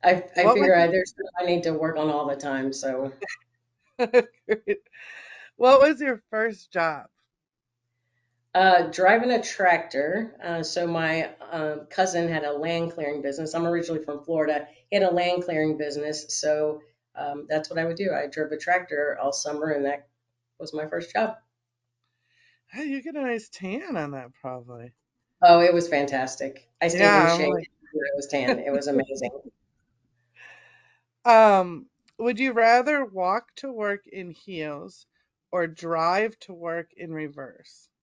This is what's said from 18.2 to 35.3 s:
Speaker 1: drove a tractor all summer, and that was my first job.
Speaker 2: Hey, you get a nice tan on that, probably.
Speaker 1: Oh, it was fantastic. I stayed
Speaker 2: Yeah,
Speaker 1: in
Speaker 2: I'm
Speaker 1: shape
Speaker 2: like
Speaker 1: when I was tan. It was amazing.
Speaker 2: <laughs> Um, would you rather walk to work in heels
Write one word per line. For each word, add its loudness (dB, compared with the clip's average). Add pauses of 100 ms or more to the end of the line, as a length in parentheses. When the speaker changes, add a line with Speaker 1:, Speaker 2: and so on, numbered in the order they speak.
Speaker 1:
drove -6
a -8
tractor -2
all -2
summer, -6
and -2
that -6 (500)
was -14
my -8
first -10
job. -2 (1300)
Speaker 2:
Hey, -12
you -6
get -10
a -6
nice -6
tan -8
on -6
that, -14
probably. -14 (500)
Speaker 1:
Oh, 10
it 6
was 0
fantastic. -4 (140)
I 2
stayed 4
Speaker 2:
Yeah, 6
Speaker 1:
in 6
Speaker 2:
I'm 2
Speaker 1:
shape 0
Speaker 2:
like -4 (240)
Speaker 1:
when -4
I -6
was -8
tan. -2
It -6
was -2
amazing. -4
Speaker 2:
<laughs> -16 (1800)
Um, 6 (300)
would -2
you 0
rather 4
walk -4
to -12
work -6
in -14
heels -12 (440)